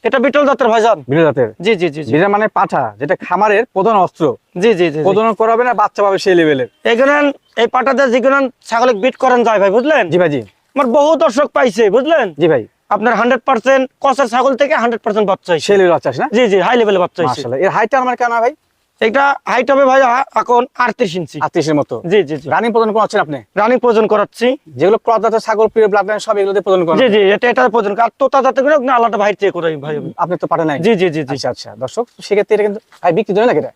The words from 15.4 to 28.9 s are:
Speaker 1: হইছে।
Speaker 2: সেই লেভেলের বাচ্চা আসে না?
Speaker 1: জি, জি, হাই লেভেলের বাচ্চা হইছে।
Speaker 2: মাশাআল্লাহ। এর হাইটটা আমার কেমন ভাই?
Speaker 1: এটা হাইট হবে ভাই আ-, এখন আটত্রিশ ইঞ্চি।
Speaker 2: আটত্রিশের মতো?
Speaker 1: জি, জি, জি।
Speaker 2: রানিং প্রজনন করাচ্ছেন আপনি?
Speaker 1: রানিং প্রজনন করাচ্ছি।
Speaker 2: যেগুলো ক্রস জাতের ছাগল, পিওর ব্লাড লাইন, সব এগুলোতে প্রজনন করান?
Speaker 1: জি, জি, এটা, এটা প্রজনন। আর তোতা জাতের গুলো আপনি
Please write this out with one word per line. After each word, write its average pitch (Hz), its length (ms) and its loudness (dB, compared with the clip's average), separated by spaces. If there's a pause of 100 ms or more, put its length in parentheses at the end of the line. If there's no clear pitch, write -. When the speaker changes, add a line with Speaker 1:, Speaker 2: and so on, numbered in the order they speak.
Speaker 1:
হইছে। 156 140 -2
Speaker 2:
সেই 202 120 4
লেভেলের 180 160 4
বাচ্চা 147 160 -2
আসে 127 140 -8
না? 294 120 -6
Speaker 1:
জি, 254 60 2 (100)
জি, 202 140 2
হাই 233 140 0
লেভেলের 202 240 2
বাচ্চা - 160 -8
হইছে। 147 200 -2
Speaker 2:
মাশাআল্লাহ। 127 240 -6
এর 185 100 2
হাইটটা 220 280 0
আমার 254 180 -2
কেমন 233 240 -2
ভাই? 285 100 0 (460)
Speaker 1:
এটা 226 240 0 (280)
হাইট 240 180 -2
হবে 277 200 4
ভাই 269 120 4
আ-, 254 240 0 (140)
এখন 240 220 2 (220)
আটত্রিশ 220 300 -2
ইঞ্চি। 165 300 -8
Speaker 2:
আটত্রিশের 151 360 0
মতো? 135 140 -4 (160)
Speaker 1:
জি, 208 80 4 (100)
জি, 156 80 -6
জি। 143 180 -12
Speaker 2:
রানিং 220 180 0
প্রজনন 220 240 0
করাচ্ছেন 208 280 0
আপনি? 151 140 -8 (220)
Speaker 1:
রানিং 233 240 2
প্রজনন 220 280 2
করাচ্ছি। 208 340 -2 (320)
Speaker 2:
যেগুলো 202 260 2
ক্রস 220 200 0
জাতের 220 220 0
ছাগল, 220 280 0
পিওর 214 180 2
ব্লাড 202 160 0
লাইন, 214 180 -4
সব 220 140 -2
এগুলোতে 196 260 0
প্রজনন 190 200 2
করান? 170 140 0
Speaker 1:
জি, 262 140 4
জি, 214 60 4 (140)
এটা, 240 180 -2
এটা 254 100 0 (120)
প্রজনন। 208 200 0 (120)
আর 220 120 -4
তোতা 269 260 0
জাতের 262 200 0
গুলো 294 120 2
আপনি 262 220 -2